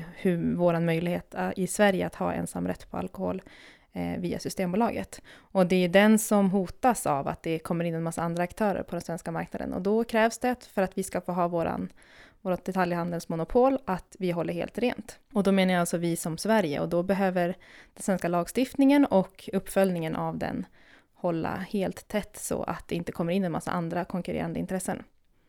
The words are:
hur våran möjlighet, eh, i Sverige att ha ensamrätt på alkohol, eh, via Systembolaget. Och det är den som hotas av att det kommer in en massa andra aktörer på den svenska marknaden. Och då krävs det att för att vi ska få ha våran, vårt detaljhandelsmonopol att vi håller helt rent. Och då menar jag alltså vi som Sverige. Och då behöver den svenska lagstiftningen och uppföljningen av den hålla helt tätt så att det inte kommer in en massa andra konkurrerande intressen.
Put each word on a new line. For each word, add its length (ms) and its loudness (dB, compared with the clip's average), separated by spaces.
hur 400 0
våran 300 4
möjlighet, 500 -2
eh, 200 -2
i 120 -2
Sverige 380 4
att 100 -6
ha 180 -2
ensamrätt 580 -6
på 60 -8
alkohol, 440 -6
eh, 280 -6
via 200 -4
Systembolaget. 840 -4
Och 360 2
det 80 2
är 140 4
den 300 8
som 320 4
hotas 560 0
av 200 0
att 160 -4
det 160 -2
kommer 260 -2
in 100 -2
en 80 -2
massa 180 -4
andra 220 0
aktörer 400 -2
på 80 -14
den 100 -4
svenska 300 -8
marknaden. 420 -6
Och 80 -4
då 220 0
krävs 360 2
det 120 0
att 140 -8
för 160 -2
att 160 -2
vi 60 -2
ska 180 -6
få 100 -6
ha 160 0
våran, 420 -2
vårt 240 -4
detaljhandelsmonopol 1200 0
att 340 -6
vi 120 0
håller 220 -2
helt 240 -6
rent. 420 -4
Och 100 2
då 80 4
menar 220 4
jag 60 4
alltså 180 0
vi 180 0
som 220 -4
Sverige. 420 0
Och 100 -2
då 140 2
behöver 440 2
den 100 -16
svenska 240 0
lagstiftningen 760 4
och 480 2
uppföljningen 600 0
av 220 -4
den 280 -4
hålla 560 -2
helt 380 -4
tätt 300 -6
så 260 -4
att 240 -8
det 80 -4
inte 160 -4
kommer 220 -2
in 100 2
en 80 -2
massa 200 -6
andra 340 -2
konkurrerande 540 -6
intressen. 440 -6